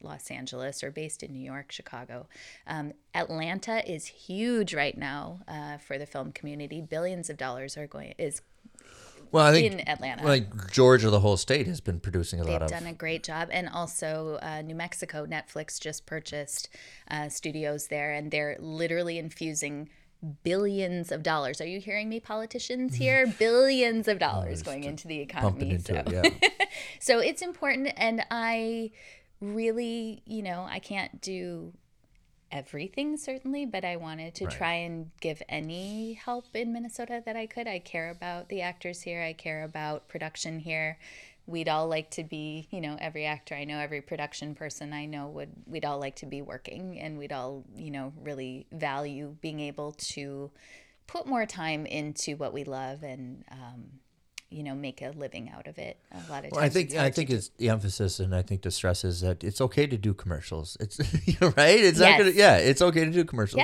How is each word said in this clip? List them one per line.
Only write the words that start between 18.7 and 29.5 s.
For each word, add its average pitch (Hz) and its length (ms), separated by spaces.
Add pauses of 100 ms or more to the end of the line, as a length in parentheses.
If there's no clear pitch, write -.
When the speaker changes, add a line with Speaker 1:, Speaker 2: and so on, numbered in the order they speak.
Speaker 1:
infusing 151 680 (560)
billions 185 640
of 156 140
dollars. 151 360
Are 156 60
you 185 140
hearing 208 280
me, 226 120
politicians 247 760
here? 262 320
Speaker 2:
<laughs> 226 120
Speaker 1:
Billions 240 720
of 208 80
Speaker 2:
Oh, 170 40
Speaker 1:
dollars 147 400
Speaker 2:
it's - 20
Speaker 1:
going 143 200
Speaker 2:
ju-, 143 80
Speaker 1:
into 151 180
the 151 180
Speaker 2:
pumping 101 460
Speaker 1:
economy, - 20
Speaker 2:
into 87 180
Speaker 1:
so. - 260 (100)
Speaker 2:
it, - 120
yeah. 381 240 (140)
Speaker 1:
<laughs> - 220
So 233 180
it's 285 240
important, 277 540
and 226 340
I 226 600 (480)
really, 226 840